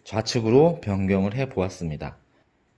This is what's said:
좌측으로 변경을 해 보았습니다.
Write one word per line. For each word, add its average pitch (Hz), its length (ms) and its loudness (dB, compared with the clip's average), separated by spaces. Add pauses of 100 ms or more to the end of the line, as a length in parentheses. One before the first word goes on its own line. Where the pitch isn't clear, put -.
좌측으로 123 800 2
변경을 98 520 0
해 131 160 -4
보았습니다. 82 680 -6 (640)